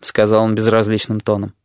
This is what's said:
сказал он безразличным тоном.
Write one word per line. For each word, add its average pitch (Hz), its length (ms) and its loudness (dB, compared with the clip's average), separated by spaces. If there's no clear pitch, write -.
сказал 107 440 2
он 110 100 0
безразличным 110 640 0
тоном. 101 340 -4